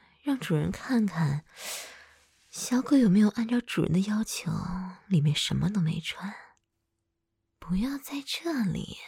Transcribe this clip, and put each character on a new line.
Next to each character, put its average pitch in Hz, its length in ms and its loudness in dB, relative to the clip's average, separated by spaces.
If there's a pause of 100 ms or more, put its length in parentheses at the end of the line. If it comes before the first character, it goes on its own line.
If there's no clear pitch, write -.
(220)
让 277 160 -2
主 190 180 -2
人 156 160 0
看 233 340 0
看 156 380 0 (1040)
小 - 320 0
狗 285 140 4
有 247 120 8
没 190 120 8
有 214 80 8
按 226 180 -2
照 240 140 0
主 - 220 -2
人 - 100 2
的 180 80 4
要 214 240 0
求， - 260 -6 (560)
里 185 140 2
面 147 160 4
什 - 180 -2
么 143 160 2
都 208 100 0
没 160 200 0
穿。 - 340 -8 (1200)
不 180 180 -4
要 262 220 -2
在 277 280 -8
这 311 380 -2
里。 - 440 -4